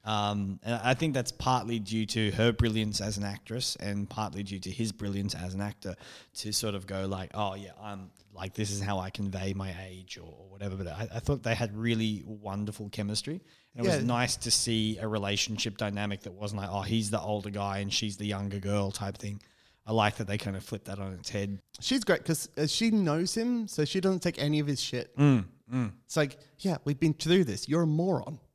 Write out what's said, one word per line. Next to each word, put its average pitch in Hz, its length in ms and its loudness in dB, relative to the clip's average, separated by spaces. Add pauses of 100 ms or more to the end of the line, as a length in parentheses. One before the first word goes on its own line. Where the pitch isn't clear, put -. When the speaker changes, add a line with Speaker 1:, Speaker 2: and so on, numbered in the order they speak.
Speaker 1:
Um, 104 560 0
and 117 120 -2 (100)
I 127 80 6
think 147 220 2
that's 123 180 0
partly 117 460 2
due 107 280 0
to 107 260 2
her 113 200 6
brilliance 110 480 2
as 101 160 -2
an 101 80 -2
actress 113 520 -4
and 101 320 -2
partly 101 340 -4
due 95 160 -6
to 95 120 -8
his 107 220 -2
brilliance 98 420 -2
as 90 200 -6
an 98 80 -2
actor 101 320 -6 (400)
to 107 180 -6
sort 104 220 0
of 95 120 -6
go 95 200 -4
like, 95 260 -4
"Oh, 101 220 -2
yeah, 98 160 -12 (100)
I'm, 101 300 -12 (240)
like, 95 180 -6
this 104 180 -2
is 101 120 -2
how 101 160 0
I 92 100 -2
convey 95 460 -2
my 95 200 -4 (140)
age," 92 300 -14
or, 85 80 -16
or 85 240 -18
whatever. 98 260 -6
But 92 120 -4
I, 98 260 -6
I 95 60 -2
thought 143 220 0
they 113 120 2
had 104 200 0
really 110 520 2
wonderful 104 640 -6
chemistry. 110 500 -4 (340)
And 107 120 0
it - 20 6
was 151 120 4
Speaker 2:
Yeah. 113 60 0
Speaker 1:
nice 120 300 2
to 120 140 -4
see 110 480 2
a 110 100 -4
relationship 101 720 0
dynamic 101 460 -2
that 90 100 -10
wasn't 101 260 -4
like, 95 100 -6
"Oh, 98 120 -2
he's 110 280 2
the 107 100 0
older 104 280 -2
guy 98 300 -2
and 101 120 -2
she's 101 280 -2
the 104 80 -4
younger 101 320 -2
girl" 101 320 2
type 98 260 -4
thing. 101 240 -8 (460)
I 110 60 -2
like 107 240 6
that 107 100 -4
they 101 100 -2
kind 98 180 -4
of 92 80 -6
flipped - 220 -8
that 98 140 -8
on 95 160 -6
its 87 160 -10
head. 101 300 -4 (200)
Speaker 2:
She's 254 240 0
great - 220 4
'cause, - 320 0
uh, 151 80 2
she 226 240 4
knows 180 440 4
him, 226 340 0
so 151 180 0
she 190 140 0
doesn't 190 200 2
take - 180 -2
any 151 200 4
of 147 80 2
his 139 160 0
shit. - 340 -4
Speaker 1:
Mm, 131 300 6 (260)
mm. 120 200 0 (120)
Speaker 2:
It's - 140 -2
like, 143 180 2 (220)
"Yeah, 185 260 0
we've 143 160 0
been 156 140 6
through 175 300 6
this. 107 260 -2
You're 165 140 4
a - 20 4
moron." 156 520 2 (160)